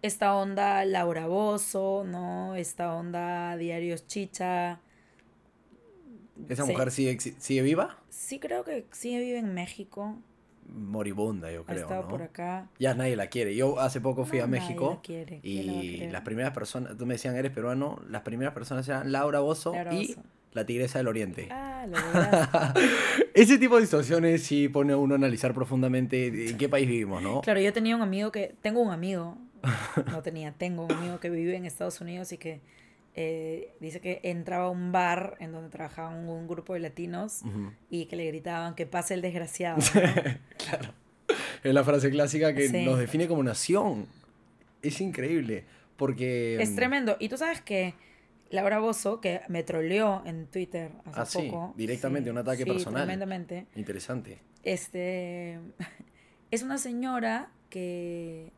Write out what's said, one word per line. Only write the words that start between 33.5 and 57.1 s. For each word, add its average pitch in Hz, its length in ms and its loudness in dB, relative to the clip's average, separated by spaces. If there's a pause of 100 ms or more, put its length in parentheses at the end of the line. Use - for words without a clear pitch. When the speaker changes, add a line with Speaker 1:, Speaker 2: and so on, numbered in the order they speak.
Speaker 1:
dice 160 200 -10
que 180 220 -6
entraba 180 440 -2
a 180 40 0
un 180 220 -4
bar 180 480 2
en 160 100 -10
donde 160 180 -12
trabajaban 165 600 -10
un 165 180 -8
grupo 170 280 -8
de 175 60 -4
latinos 175 600 -6
Speaker 2:
Ujú. 104 300 -6 (180)
Speaker 1:
y 170 160 -4
que 170 80 -10
le 170 120 -4
gritaban, 165 500 -6
"Que 170 100 -4
pase 175 280 -2
el 180 80 -2
desgraciado", 170 560 -2
Speaker 2:
<laughs> 139 160 4
Speaker 1:
¿no? 202 60 10 (560)
Speaker 2:
Claro. - 380 -6 (720)
Es 135 100 6
la 139 100 8
frase 139 260 4
clásica 147 440 4
que 139 140 4
Speaker 1:
Sí. 123 160 2
Speaker 2:
nos 131 160 4
define 151 280 2
como 160 140 2
nación. 143 640 2 (760)
Es 147 180 -2
increíble, 139 640 -2 (320)
porque, 123 640 0
Speaker 1:
Es - 80 2
Speaker 2:
mm, 202 60 -2
Speaker 1:
tremendo. 247 420 2
Y 214 100 -4
tú 262 80 -6
sabes 320 240 -2
que 185 340 -2 (560)
Laura 202 280 2
Bozzo, 220 420 0
que 180 280 0
me 170 160 -2
troleó 190 600 2
en 165 220 -8
Twitter 170 460 -6 (120)
hace 147 160 -8
Speaker 2:
Ah, 117 60 0
sí, 160 240 -2
Speaker 1:
poco. 170 260 -8
Speaker 2:
directamente, 123 520 -2
Speaker 1:
Sí, - 20 -4
Speaker 2:
un 117 80 -4
ataque 123 260 -2
Speaker 1:
sí, - 60 -2
Speaker 2:
personal. 143 320 -2
Speaker 1:
tremendamente. 185 720 -6
Speaker 2:
Interesante. 107 680 -8 (220)
Speaker 1:
Este, 180 960 -6 (200)
<laughs> - 760 -16
es 226 100 0
una 269 160 -4
señora 247 720 -2 (200)